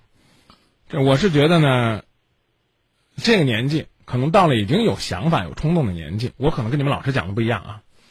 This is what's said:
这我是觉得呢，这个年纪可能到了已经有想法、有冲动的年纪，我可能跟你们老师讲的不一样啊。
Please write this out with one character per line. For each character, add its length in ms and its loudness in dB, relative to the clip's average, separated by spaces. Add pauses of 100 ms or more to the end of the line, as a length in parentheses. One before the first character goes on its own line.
(880)
这 120 -4
我 140 4
是 160 2
觉 160 4
得 120 4
呢， 440 2 (1120)
这 220 2
个 80 2
年 240 -2
纪 180 -4 (160)
可 140 -6
能 140 0
到 160 6
了 100 2
已 80 0
经 180 0
有 140 0
想 340 -4
法、 140 0
有 80 -12
冲 220 -2
动 120 0
的 60 -4
年 240 -8
纪， 180 -6
我 160 0
可 100 -6
能 100 -6
跟 60 -2
你 60 -2
们 80 0
老 120 -4
师 100 -4
讲 140 -4
的 60 -8
不 60 -2
一 80 0
样 140 -2
啊。 200 -16 (300)